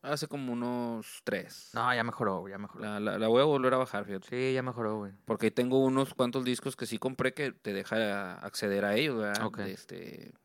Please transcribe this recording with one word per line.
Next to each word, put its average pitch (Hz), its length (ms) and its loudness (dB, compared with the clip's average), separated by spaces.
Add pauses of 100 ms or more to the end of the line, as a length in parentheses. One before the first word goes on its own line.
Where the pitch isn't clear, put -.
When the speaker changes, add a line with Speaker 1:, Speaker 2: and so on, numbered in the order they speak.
Speaker 1:
Hace 147 260 -4
como 135 260 -4
unos 120 720 -4
tres. - 480 -4
Speaker 2:
No, 120 200 2
ya 117 120 2
mejoró, 98 420 0
ya 98 100 -10
mejoró. 104 280 -12
Speaker 1:
La, 104 160 -4
la, 101 180 0
la 110 80 2
voy 120 140 8
a 143 40 8
volver 131 280 4
a 131 40 4
bajar, 104 280 0
fíjate. 95 240 -8
Speaker 2:
Sí, 131 240 0
ya 131 100 0
mejoró, 113 340 -2
güey. 101 140 -8 (140)
Speaker 1:
Porque 110 220 0
ahí 107 40 4
tengo 127 320 4
unos 135 300 4
cuantos 127 320 0
discos 127 320 -2
que 123 80 -6
sí 113 140 -6
compré 131 340 0
que 143 180 -4
te - 220 -8
deja 101 640 -2
acceder 101 500 0
a 101 100 4
ellos, 135 220 2
¿verdad? 107 280 -2
Speaker 2:
Ok. 107 140 -4
Speaker 1:
Este, 92 720 -10 (140)